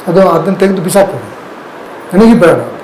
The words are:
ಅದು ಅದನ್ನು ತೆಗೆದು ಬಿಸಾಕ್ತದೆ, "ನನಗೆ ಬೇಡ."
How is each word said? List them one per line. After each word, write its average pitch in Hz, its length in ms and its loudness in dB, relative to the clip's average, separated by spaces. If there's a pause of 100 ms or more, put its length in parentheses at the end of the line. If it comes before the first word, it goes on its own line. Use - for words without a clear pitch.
ಅದು 180 220 2
ಅದನ್ನು 170 300 -2
ತೆಗೆದು 190 220 0
ಬಿಸಾಕ್ತದೆ, 185 400 0 (960)
"ನನಗೆ 226 220 6
ಬೇಡ." 170 160 4 (280)